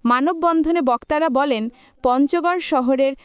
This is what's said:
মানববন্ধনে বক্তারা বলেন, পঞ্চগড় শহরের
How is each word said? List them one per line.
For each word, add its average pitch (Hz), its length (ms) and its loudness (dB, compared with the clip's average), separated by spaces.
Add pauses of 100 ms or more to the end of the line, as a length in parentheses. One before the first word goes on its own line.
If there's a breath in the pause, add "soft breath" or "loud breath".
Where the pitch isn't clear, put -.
মানববন্ধনে 320 760 0
বক্তারা 302 460 -2
বলেন, 247 420 -2 (320 soft breath)
পঞ্চগড় 302 560 0
শহরের 269 540 0 (120 soft breath)